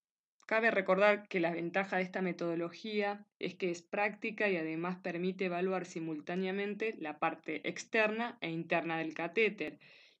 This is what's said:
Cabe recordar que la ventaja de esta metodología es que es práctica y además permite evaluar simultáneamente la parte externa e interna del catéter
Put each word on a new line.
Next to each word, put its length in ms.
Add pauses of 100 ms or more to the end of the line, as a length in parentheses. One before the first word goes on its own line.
(460)
Cabe 240
recordar 580
que 100
la 140
ventaja 460
de 60
esta 180
metodología 1040 (120)
es 180
que 140
es 120
práctica 680
y 80
además 460
permite 440
evaluar 380
simultáneamente 1120
la 200
parte 500
externa 720
e 80
interna 480
del 160
catéter 680 (400)